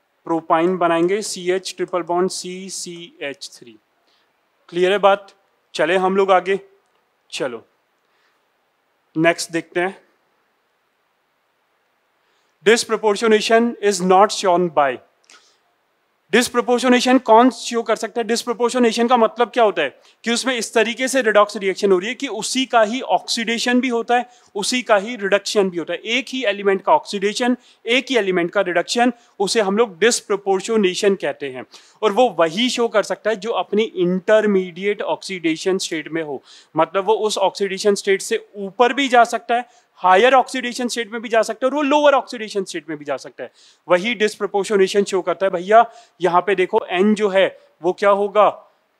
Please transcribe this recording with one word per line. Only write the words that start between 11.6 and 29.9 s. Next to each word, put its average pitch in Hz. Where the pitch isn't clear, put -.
Disproportionation 220
is 202
not 190
shown 180
by। 139
डिस्प्रपोर्शनेशन 247
कौन 233
शो 233
कर 226
सकता 220
है? 226
डिस्प्रपोर्शनेशन 233
का 247
मतलब 226
क्या 240
होता 185
है 135
कि 226
उसमें 233
इस 220
तरीके 233
से 262
रेडॉक्स 208
रिएक्शन 196
हो 185
रही 202
है 247
कि 277
उसी 233
का 240
ही 226
ऑक्सीडेशन 233
भी 262
होता 233
है, 247
उसी 220
का 214
ही 220
रिडक्शन 196
भी 175
होता 165
है। 170
एक 233
ही 262
एलिमेंट 202
का 180
ऑक्सीडेशन, 208
एक 247
ही 269
एलिमेंट 180
का 202
रिडक्शन, 185
उसे 202
हम 196
लोग 214